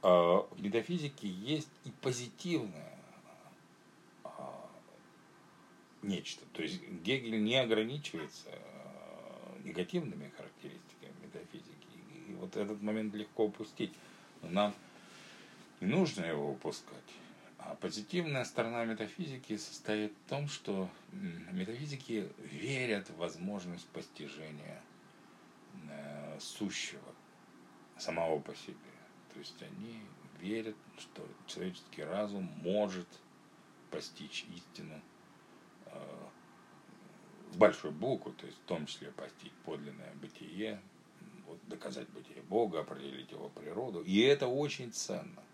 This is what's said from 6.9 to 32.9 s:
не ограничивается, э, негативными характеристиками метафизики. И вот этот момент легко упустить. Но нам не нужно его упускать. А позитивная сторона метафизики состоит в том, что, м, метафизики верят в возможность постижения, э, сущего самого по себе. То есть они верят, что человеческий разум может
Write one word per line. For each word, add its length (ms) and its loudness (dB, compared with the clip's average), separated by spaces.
не 140 6
ограничивается, 920 2
э, 1120 -12
негативными 720 0
характеристиками 840 -14
метафизики. 680 -12
И 60 -8
вот 220 -6
этот 260 0
момент 320 2
легко 320 2
упустить. 460 -2
Но 80 -8
нам 240 6
не 80 4
нужно 360 6
его 260 2
упускать. 540 -4
А 180 -6
позитивная 680 0
сторона 400 2
метафизики 720 -2
состоит 560 0
в 160 -20
том, 200 0
что, 400 0
м, 440 -4
метафизики 720 0
верят 720 0
в 60 -10
возможность 720 -2
постижения, 960 -10
э, 500 -8
сущего 720 -4
самого 420 4
по 140 -8
себе. 220 -10
То 60 -10
есть 220 -12
они 400 -10
верят, 360 0
что 280 -12
человеческий 580 -4
разум 400 0
может 440 4